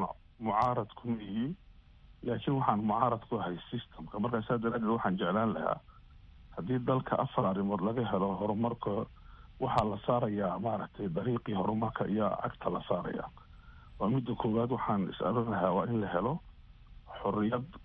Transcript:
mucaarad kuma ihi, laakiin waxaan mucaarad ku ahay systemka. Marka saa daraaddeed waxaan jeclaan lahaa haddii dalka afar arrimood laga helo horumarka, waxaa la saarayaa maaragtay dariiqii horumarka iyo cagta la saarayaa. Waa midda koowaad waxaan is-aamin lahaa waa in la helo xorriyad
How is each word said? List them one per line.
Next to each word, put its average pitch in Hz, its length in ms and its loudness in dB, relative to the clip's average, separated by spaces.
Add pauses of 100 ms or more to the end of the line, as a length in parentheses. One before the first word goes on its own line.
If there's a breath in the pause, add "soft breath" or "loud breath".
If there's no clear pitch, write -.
(360)
mucaarad 117 580 2
kuma 117 260 -4
ihi, 104 260 -2 (760)
laakiin 120 360 0
waxaan 127 260 4
mucaarad 113 420 2
ku - 120 -2
ahay 90 200 -2 (100)
systemka. - 520 -8
Marka 113 240 0
saa 120 160 0
daraaddeed 113 320 0
waxaan 107 280 2
jeclaan 104 360 2
lahaa 80 240 0 (720 soft breath)
haddii 120 280 -2
dalka 127 380 0
afar 131 300 2
arrimood 98 340 0
laga 113 240 0
helo 98 320 2
horumarka, 107 560 0 (640 loud breath)
waxaa 120 260 2
la 101 160 -2
saarayaa 104 580 2
maaragtay 104 500 -2
dariiqii 107 460 0
horumarka 107 520 0
iyo 104 240 2
cagta - 400 -4
la 87 120 0
saarayaa. - 460 -2 (680 loud breath)
Waa 98 140 0
midda 127 260 2
koowaad 117 380 2
waxaan 101 360 0
is-aamin 113 420 0
lahaa 92 220 2
waa 92 140 2
in 117 140 2
la 98 80 0
helo 92 260 2 (800)
xorriyad 107 520 0 (200)